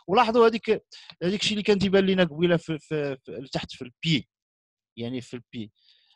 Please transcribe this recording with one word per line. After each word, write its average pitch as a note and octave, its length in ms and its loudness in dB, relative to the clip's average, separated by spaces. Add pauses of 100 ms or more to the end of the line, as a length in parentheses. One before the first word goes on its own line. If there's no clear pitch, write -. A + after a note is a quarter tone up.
ولاحظوا A3+ 400 4
هذيك، A3+ 380 0 (380)
هذيك F#3 180 -2
الشيء - 120 -2
اللي G#3 100 -4
كان G#3 160 2
تيبان F#3+ 260 4
لينا F#3 200 2
قبيله E3+ 320 2
في، D#3+ 220 -6
في، C#3+ 380 -6
في - 160 -18
لتحت - 400 -10
في - 100 -16
البي، B2+ 460 -2 (680)
يعني A#2+ 240 -8
في B2 140 -14
البي، A#2 380 -14 (440)